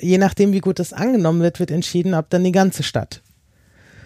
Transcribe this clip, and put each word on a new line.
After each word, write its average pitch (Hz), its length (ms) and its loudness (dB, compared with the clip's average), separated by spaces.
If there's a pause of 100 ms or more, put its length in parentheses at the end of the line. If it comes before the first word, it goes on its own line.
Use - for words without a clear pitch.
je 180 160 2
nachdem, 196 340 2
wie 196 80 0
gut 190 220 -2
es 165 100 -8
angenommen 170 500 0
wird, 170 200 0
wird 175 100 -4
entschieden, 175 420 -2
ob 160 160 -2
dann 180 140 0
die 185 80 2
ganze 190 320 2
Stadt - 380 -8 (840)